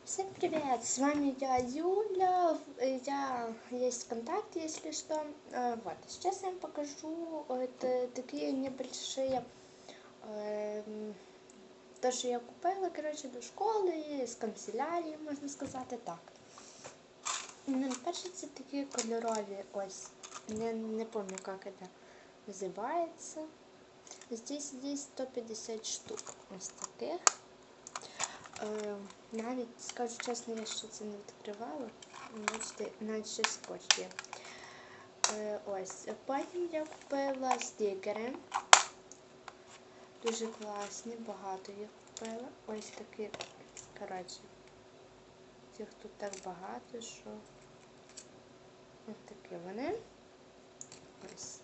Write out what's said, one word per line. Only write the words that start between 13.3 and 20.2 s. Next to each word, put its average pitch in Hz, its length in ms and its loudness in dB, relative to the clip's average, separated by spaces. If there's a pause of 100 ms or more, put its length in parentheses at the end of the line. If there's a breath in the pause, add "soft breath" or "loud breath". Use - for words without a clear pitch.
школи, 320 840 4
з - 80 -4
канцелярії, 302 840 0 (120)
можна 285 200 -2
сказати, 254 540 -4
так. 170 160 -4 (1500 loud breath)
Ну, 262 260 4 (100)
перше, 349 260 0
це - 180 -6
такі 277 360 -2
кольорові, 226 800 0 (100)
ось. 196 340 -4 (400)